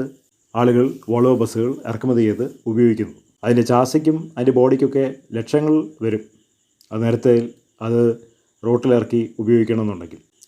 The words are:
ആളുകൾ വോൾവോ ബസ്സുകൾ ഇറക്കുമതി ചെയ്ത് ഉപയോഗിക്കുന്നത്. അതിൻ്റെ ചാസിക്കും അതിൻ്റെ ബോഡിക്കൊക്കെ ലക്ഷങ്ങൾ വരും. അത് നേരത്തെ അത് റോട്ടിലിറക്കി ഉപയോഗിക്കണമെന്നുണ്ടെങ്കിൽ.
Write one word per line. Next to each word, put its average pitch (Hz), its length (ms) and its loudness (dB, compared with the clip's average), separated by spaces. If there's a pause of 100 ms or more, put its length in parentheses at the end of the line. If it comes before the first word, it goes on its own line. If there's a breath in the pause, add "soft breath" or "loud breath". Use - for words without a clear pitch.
(560)
ആളുകൾ 120 300 2 (200)
വോൾവോ 123 300 2
ബസ്സുകൾ 113 360 -2 (120)
ഇറക്കുമതി 117 400 -2
ചെയ്ത് 107 220 0 (200)
ഉപയോഗിക്കുന്നത്. 113 540 0 (220)
അതിൻ്റെ 120 220 2
ചാസിക്കും 131 540 0 (120)
അതിൻ്റെ 127 240 0
ബോഡിക്കൊക്കെ 135 520 2 (260)
ലക്ഷങ്ങൾ 147 420 -2 (260)
വരും. 110 240 -4 (680)
അത് 110 100 -6
നേരത്തെ 117 320 2 (480)
അത് 117 200 0 (640 soft breath)
റോട്ടിലിറക്കി 120 580 0 (180)
ഉപയോഗിക്കണമെന്നുണ്ടെങ്കിൽ. 107 800 -2 (280)